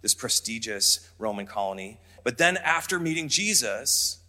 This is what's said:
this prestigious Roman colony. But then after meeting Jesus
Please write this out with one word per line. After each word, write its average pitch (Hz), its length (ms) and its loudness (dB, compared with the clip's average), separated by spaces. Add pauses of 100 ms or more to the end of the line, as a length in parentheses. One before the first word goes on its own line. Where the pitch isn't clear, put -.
this - 120 2
prestigious 113 1000 -2
Roman 104 300 -4
colony. 98 540 -6 (240)
But 120 140 -2
then 175 180 6
after 165 420 0
meeting 160 300 0
Jesus 131 880 0 (100)